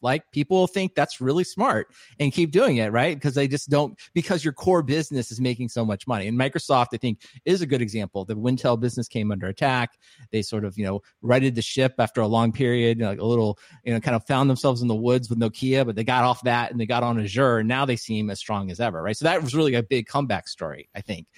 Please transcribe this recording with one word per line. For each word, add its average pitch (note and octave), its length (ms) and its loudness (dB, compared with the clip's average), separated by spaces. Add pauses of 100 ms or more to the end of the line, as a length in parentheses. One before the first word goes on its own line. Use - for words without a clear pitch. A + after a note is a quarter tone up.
Like, C3 320 0
people F3+ 340 2
think F#3+ 280 -2
that's - 260 0
really C#3+ 240 2
smart F#3+ 440 -2 (300)
and C#3+ 140 2
keep E3+ 180 2
doing F3 280 4
it, A2 140 2
right? C#3 280 2
'Cause C#3 140 0
they C#3 120 2
just C#3 220 -4
don't, C#3+ 260 2 (200)
because E3+ 280 -2
your D3+ 120 -2
core F3+ 280 2
business C#3+ 480 -2
is A2+ 80 -10
making B2 300 -2
so A#2 160 -4
much G#2+ 220 -4
money. G#2 200 -2
And A2+ 120 -2
Microsoft, C3+ 560 2
I - 20 -6
think, A2+ 240 -4 (240)
is F3+ 160 2
a E3+ 60 -2
good B2+ 160 0
example. G2+ 420 -4
The G#2+ 120 -6
Wintel A#2+ 440 0
business B2 260 -2
came G#2+ 240 -2
under F#2+ 180 -4
attack. B2 500 -2 (320)
They A2 100 0
sort G#2 240 -4
of, G2 140 -6
you G#2 80 -2
know, G2 160 -4 (180)
righted B2+ 360 2
the A#2 40 0
ship C3 380 0
after A#2 240 0
a G#2+ 40 2
long A2+ 260 2
period, A#2+ 440 2
you A2+ 80 -2
know, G#2 60 -2
like, G2 100 -8
a G2+ 60 -2
little, A2+ 320 2 (260)
you A#2+ 80 -2
know, A2+ 80 0
kind A#2+ 160 0
of A2 100 -4
found C#3 220 2
themselves B2+ 320 2
in B2 80 0
the A2+ 60 2
woods A#2+ 340 0
with A#2 100 -2
Nokia, C3 460 0
but A2+ 100 -2
they A2 80 -4
got B2+ 220 2
off B2 200 0
that A#2+ 260 0
and B2 100 -4
they A2 60 -2
got A#2+ 160 0
on A#2 180 0
Azure, A#2 380 2
and A2 100 0
now C3 160 0
they B2+ 120 0
seem G#2+ 340 -4
as G2 80 -8
strong G2+ 320 -4
as F2+ 100 -10
ever, F2+ 220 -2
right? G#2 120 -2
So D3+ 120 -4
that E3+ 160 2
was B2+ 120 -4
really D3+ 200 2
a A#2+ 80 2
big A#2 240 -2
comeback A#2+ 420 -2
story, D2+ 460 -10
I G2 80 -12
think. E2+ 240 -10 (120)